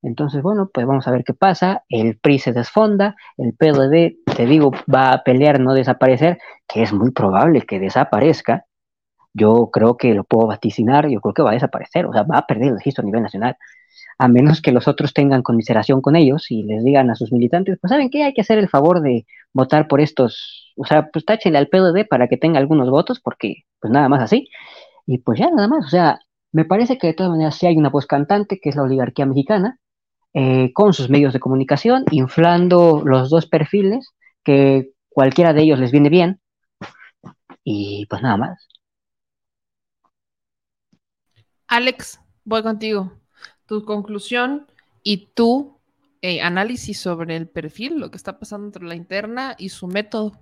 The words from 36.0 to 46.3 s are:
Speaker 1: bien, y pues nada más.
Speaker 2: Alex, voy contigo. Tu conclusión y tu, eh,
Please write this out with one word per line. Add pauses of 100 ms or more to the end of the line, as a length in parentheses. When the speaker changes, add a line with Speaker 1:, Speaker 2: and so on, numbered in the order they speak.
Speaker 1:
bien, (1200)
y
pues
nada
más. (3000)
Speaker 2:
Alex, (240)
voy
contigo. (540)
Tu
conclusión (360)
y
tu, (460)
eh,